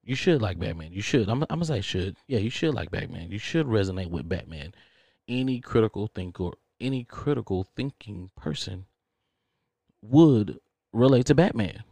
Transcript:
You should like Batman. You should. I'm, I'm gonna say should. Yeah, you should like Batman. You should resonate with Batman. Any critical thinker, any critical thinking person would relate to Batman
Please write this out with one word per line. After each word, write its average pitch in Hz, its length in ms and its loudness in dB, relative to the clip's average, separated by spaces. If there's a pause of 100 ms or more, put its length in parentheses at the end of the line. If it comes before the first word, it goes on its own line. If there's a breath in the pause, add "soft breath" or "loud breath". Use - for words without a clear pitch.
You 131 140 -4
should 151 260 2
like 90 160 -4
Batman. 82 340 -8
You 98 80 -8
should. 104 280 2
I'm, 123 140 0
I'm - 40 -2 (140)
gonna 170 60 0
say 143 140 -2
should. 95 360 -4 (100)
Yeah, 120 140 0
you 113 100 0
should 156 240 -2
like 85 160 -6
Batman. 87 400 -8
You 101 80 -8
should 156 280 -2
resonate 95 440 0
with 80 180 -6
Batman. 80 460 -8 (540 soft breath)
Any 127 320 -4
critical 110 480 0
thinker, 90 420 -8 (300)
any 127 240 -4
critical 113 720 -4
thinking 101 580 -10
person - 520 -8 (1160)
would 113 560 6 (340)
relate 127 340 6
to 143 100 6
Batman 113 560 2